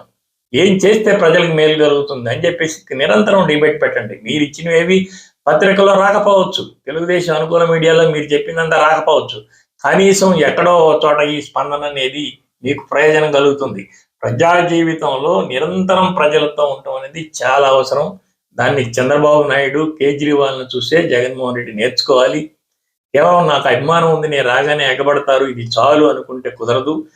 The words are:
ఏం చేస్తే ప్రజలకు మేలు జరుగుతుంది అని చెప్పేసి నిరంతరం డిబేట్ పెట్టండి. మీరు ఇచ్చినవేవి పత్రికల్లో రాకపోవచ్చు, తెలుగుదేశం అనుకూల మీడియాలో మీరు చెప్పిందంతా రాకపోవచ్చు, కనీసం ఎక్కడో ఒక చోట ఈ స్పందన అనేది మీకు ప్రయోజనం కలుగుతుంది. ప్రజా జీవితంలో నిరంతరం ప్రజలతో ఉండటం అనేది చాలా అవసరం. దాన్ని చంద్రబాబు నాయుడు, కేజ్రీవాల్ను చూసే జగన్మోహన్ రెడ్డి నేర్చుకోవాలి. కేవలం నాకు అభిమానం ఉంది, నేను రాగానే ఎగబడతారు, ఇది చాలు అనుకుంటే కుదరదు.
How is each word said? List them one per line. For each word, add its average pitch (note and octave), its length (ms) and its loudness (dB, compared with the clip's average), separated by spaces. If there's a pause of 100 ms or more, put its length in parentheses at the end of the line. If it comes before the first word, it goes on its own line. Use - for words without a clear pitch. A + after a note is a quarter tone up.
(540)
ఏం F#3 200 4
చేస్తే G#3 440 2
ప్రజలకు E3+ 360 2
మేలు D#3 240 2
జరుగుతుంది C#3+ 520 0
అని D3 160 -4
చెప్పేసి D#3+ 500 -6
నిరంతరం G3 520 2
డిబేట్ D3+ 340 0
పెట్టండి. A#2 420 -4
మీరు D3 200 -4
ఇచ్చినవేవి E3+ 560 0 (480)
పత్రికల్లో G3 460 2
రాకపోవచ్చు, G3 680 2 (220)
తెలుగుదేశం E3+ 500 -2
అనుకూల E3 300 0
మీడియాలో E3 460 2
మీరు D3 220 -4
చెప్పిందంతా E3 440 -2
రాకపోవచ్చు, D#3 600 0 (460)
కనీసం F#3+ 460 2 (180)
ఎక్కడో F3 300 2
ఒక D#3 240 4
చోట D3 180 2 (100)
ఈ D3+ 120 -4
స్పందన D3 440 -6
అనేది C#3 380 -6 (400)
మీకు C3+ 180 -4 (100)
ప్రయోజనం D#3 400 2
కలుగుతుంది. C#3 520 0 (400)
ప్రజా A#2+ 280 0 (200)
జీవితంలో D#3+ 640 -2 (180)
నిరంతరం F#3 640 0
ప్రజలతో D3+ 520 0
ఉండటం C3+ 300 -6
అనేది C#3 260 -12 (160)
చాలా C3+ 300 2
అవసరం. C3+ 400 0 (500)
దాన్ని C3 320 0
చంద్రబాబు D3 540 2
నాయుడు, C#3 400 -2 (160)
కేజ్రీవాల్ను C#3 680 0 (100)
చూసే C#3 220 -2 (120)
జగన్మోహన్ B2 480 -2
రెడ్డి A#2 160 -10
నేర్చుకోవాలి. C3 680 0 (720)
కేవలం E3+ 340 2
నాకు C#3 200 0
అభిమానం D#3+ 480 0
ఉంది, D3+ 120 -2
నేను C#3 200 -2
రాగానే C#3+ 460 0
ఎగబడతారు, C#3 520 0
ఇది A#2+ 200 -8 (120)
చాలు D3+ 280 4
అనుకుంటే C3 440 -4
కుదరదు. B2 460 -4 (200)